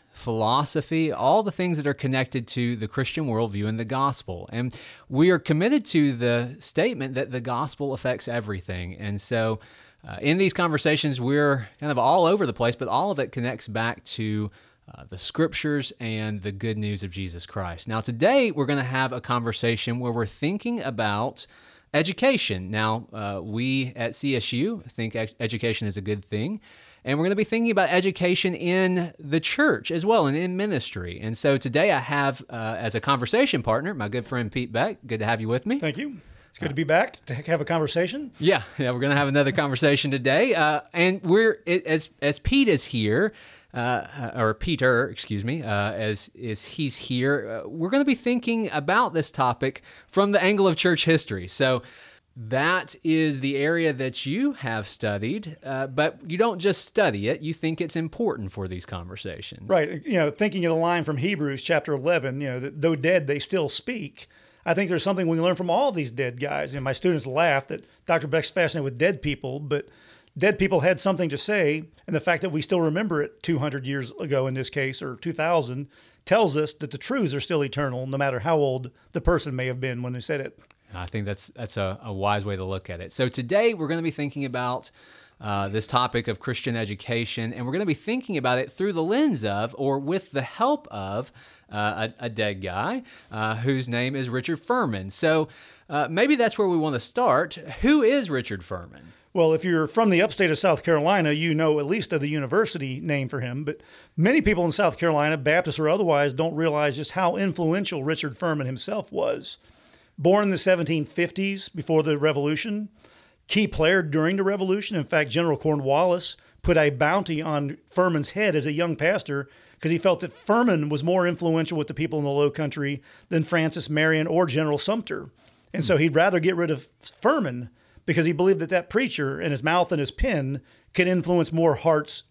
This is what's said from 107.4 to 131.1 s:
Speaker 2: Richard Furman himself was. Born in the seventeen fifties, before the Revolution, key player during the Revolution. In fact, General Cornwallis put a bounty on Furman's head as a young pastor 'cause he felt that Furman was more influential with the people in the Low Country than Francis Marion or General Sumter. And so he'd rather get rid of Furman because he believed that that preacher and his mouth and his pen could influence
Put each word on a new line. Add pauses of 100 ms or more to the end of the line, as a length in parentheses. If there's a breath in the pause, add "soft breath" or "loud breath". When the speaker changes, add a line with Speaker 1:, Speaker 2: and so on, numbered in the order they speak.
Speaker 2:
Richard
Furman
himself
was. (580 soft breath)
Born
in
the
seventeen
fifties,
before
the
Revolution, (580 soft breath)
key
player
during
the
Revolution.
In
fact,
General
Cornwallis (260 soft breath)
put
a
bounty
on (100)
Furman's
head
as
a
young
pastor (280 soft breath)
'cause
he
felt
that
Furman
was
more
influential
with
the
people
in
the
Low
Country (260 loud breath)
than
Francis
Marion
or
General
Sumter. (460 soft breath)
And
so
he'd
rather
get
rid
of (320)
Furman (380 soft breath)
because
he
believed
that
that
preacher
and
his
mouth
and
his
pen (340 soft breath)
could
influence